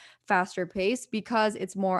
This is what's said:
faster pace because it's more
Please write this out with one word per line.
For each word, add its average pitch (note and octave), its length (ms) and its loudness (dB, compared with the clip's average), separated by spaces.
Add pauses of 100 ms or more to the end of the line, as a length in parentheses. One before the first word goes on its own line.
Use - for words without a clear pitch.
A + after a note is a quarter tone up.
(300)
faster F#3 360 2
pace G3+ 400 -2
because G#3+ 500 0
it's - 200 -6
more F#3+ 240 0